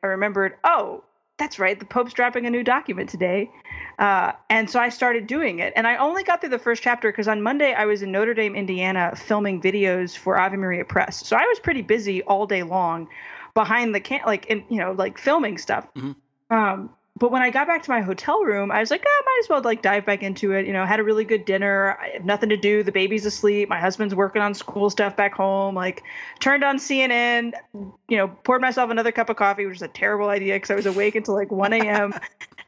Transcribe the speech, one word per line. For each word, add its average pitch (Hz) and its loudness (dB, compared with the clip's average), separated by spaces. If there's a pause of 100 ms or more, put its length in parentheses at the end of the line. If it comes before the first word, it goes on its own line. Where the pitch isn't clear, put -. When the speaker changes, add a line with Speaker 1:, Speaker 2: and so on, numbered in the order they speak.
Speaker 1:
I - -2
remembered, 190 0 (100)
"Oh, - 2 (340)
that's 196 -6
right, 196 0
the 208 -14
Pope's 240 -2
dropping 240 0
a 240 -2
new 240 0
document 196 0
today." 185 -2 (480)
Uh, 196 4 (160)
and 220 2
so 247 2
I 240 2
started 233 0
doing 240 -2
it. 180 -4
And 226 2
I 240 2
only 311 0
got 349 2
through 320 -6
the 247 -2
first 233 -2
chapter 233 0
'cause 208 -2
on 214 0
Monday 269 2
I 214 2
was 208 2
in 196 -6
Notre 208 2
Dame, 214 0
Indiana, 185 -2
filming 202 -2
videos 185 0
for 185 0
Ave 190 2
Maria 185 -4
Press. - -2
So 226 2
I 277 4
was 453 0
pretty 277 -2
busy 202 0
all 196 0
day 190 -2
long 170 -2 (440)
behind 220 2
the 202 0
cam-, 262 -6
like, 208 -2
in, 214 -2
you 226 -2
know, 180 -2
like, 196 -2
filming 269 0
stuff. - -4
Speaker 2:
Mm-hmm. 135 -8 (380)
Speaker 1:
Um, 208 0 (280)
but 240 4
when 254 0
I 247 4
got 277 2
back 330 0
to - -10
my 240 2
hotel 269 0
room, 202 0
I 208 2
was 226 -2
like, 320 -2
"Oh, 571 4
might 523 2
as 440 -4
well, 294 2
like, 226 0
dive 202 2
back 202 -2
into 196 -2
it." 196 0
You 196 -4
know, 190 0
had 208 2
a 214 0
really 220 2
good 220 0
dinner. 196 2
I - -8
have - -10
nothing 202 2
to 214 4
do. 208 4
The 196 0
baby's 196 0
asleep. 208 2
My 180 0
husband's 190 0
working 196 0
on 208 0
school 202 -2
stuff 202 0
back 202 2
home. 196 0
Like, 185 -4 (380)
turned 277 4
on 277 2
C 269 0
N 262 2
N, 240 2 (560)
you 233 2
know, 196 2
poured 254 0
myself 254 2
another 226 2
cup 226 0
of 220 -2
coffee, 202 2
which 185 -8
is 180 -12
a 165 -10
terrible 208 0
idea 196 0
'cause 196 -10
I 202 2
was 202 0
awake 202 0
until, 214 -2
like, 196 -2
one 202 0
A 226 2
M. 208 0
Speaker 2:
<laughs> - -12 (460)